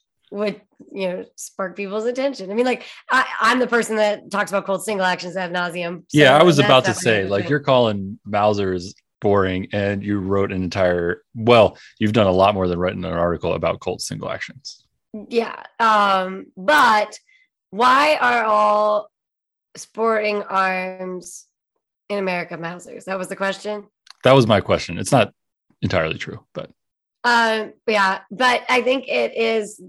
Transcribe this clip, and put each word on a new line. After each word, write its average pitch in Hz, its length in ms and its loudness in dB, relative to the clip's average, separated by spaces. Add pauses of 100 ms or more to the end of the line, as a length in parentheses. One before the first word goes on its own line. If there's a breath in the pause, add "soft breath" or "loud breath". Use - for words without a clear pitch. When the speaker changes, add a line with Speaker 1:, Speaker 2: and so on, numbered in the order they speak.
(300)
Speaker 1:
would, 202 320 -6 (280)
you 190 180 -6
know, 185 160 -8 (120)
spark 185 400 -12
people's 202 300 -6
attention. 247 440 -6
I 208 40 -8
mean, 240 100 0
like, 247 200 -2 (260 loud breath)
I, 254 160 2 (120)
I'm 233 200 2
the 247 80 0
person 226 300 -2
that 208 340 -2
talks 202 200 -4
about 196 140 -2
cold 190 180 -4
single 196 220 -2
actions 180 320 -4
ad 180 160 -6
nauseum, 175 580 -6
Speaker 2:
Yeah, 147 180 8
Speaker 1:
so 143 120 8
Speaker 2:
I - 20 8
was 175 140 6
Speaker 1:
that's 139 100 4
Speaker 2:
about 131 180 6
to 92 80 0
Speaker 1:
not - 40 -6
my - 60 -10
Speaker 2:
say, 107 220 2
like, 98 160 -2
Speaker 1:
interest. 131 100 -6
Speaker 2:
you're 147 100 0
calling 110 680 0
Mausers 101 680 0 (260)
boring, 95 540 0
and 101 280 -2
you 101 180 -2
wrote 98 320 -2
an 92 120 -4
entire, 87 560 0 (140)
well, 113 420 4 (220 soft breath)
you've 107 160 0
done 110 120 4
a 92 60 4
lot 98 220 4
more 92 120 0
than 87 120 -2
writing 92 260 -4
an 87 80 -6
article 85 400 -2
about 85 280 -4
Colt - 200 -8
single - 300 -10
actions. - 560 -14 (420)
Speaker 1:
Yeah. 226 360 -6 (140)
Um, 196 680 0 (100)
but 214 640 2 (500)
why 262 500 2
are 240 260 2
all 208 680 2 (680)
sporting 214 680 -2
arms 185 1000 -4 (640)
in 202 100 -4
America 180 380 -4
Mausers? 170 480 -14
That 190 140 -6
was 180 100 -8
the 185 80 -10
question? 202 480 -6 (380)
Speaker 2:
That 127 120 6
was 127 120 6
my 104 160 4
question. 87 340 -2
It's 98 160 -4
not 113 220 2 (480)
entirely 85 340 -2
true, - 380 -14
but - 160 -14 (540)
Speaker 1:
Um, 226 500 0 (120)
yeah, 196 340 0 (100)
but 247 400 0
I 254 100 2
think 247 260 -2
it 233 300 -2
is 226 420 -2 (100)